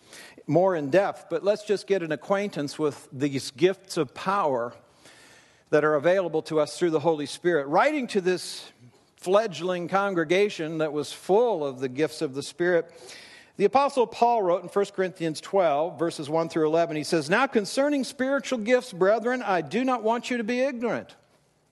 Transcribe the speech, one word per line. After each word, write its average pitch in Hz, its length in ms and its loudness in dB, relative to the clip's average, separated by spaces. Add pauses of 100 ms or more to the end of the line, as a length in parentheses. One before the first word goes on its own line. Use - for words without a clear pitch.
(480)
more 180 280 4
in 147 140 -4
depth, 175 400 2
but 160 140 -4
let's 202 200 0
just 190 220 -2
get 196 160 0
an 160 100 -6
acquaintance 175 680 -4
with 151 340 -4
these 135 380 -4
gifts 185 460 0
of 151 180 -2
power 143 580 -2 (960)
that 151 160 4
are 156 80 4
available 160 480 2
to 156 180 -2
us 147 200 -2
through 180 100 2
the 160 100 2
Holy 147 280 0
Spirit. 156 400 0
Writing 240 400 2
to 214 120 -2
this - 520 -4 (440)
fledgling 180 720 0
congregation 180 920 0
that 156 120 -2
was 147 220 -6
full 208 500 2
of 135 160 -6
the 135 80 -2
gifts 147 360 -4
of 139 100 -4
the 139 100 -8
Spirit, 170 480 0 (640)
the 190 100 2
Apostle 262 420 2
Paul 233 340 2
wrote 180 220 0
in 175 60 -12
First 202 260 -2
Corinthians 165 440 -4
twelve, 165 580 2
verses 160 300 -4
one 160 220 0
through 160 180 2
eleven, 156 300 2
he 151 60 -4
says, 151 260 0
"Now 233 180 2
concerning 269 560 0
spiritual 262 540 -2
gifts, 240 340 0
brethren, 220 520 2
I 190 180 0
do 160 220 -2
not 254 200 0
want 226 260 -2
you 247 80 -2
to 233 60 -4
be 247 160 -2
ignorant. 233 560 -4 (560)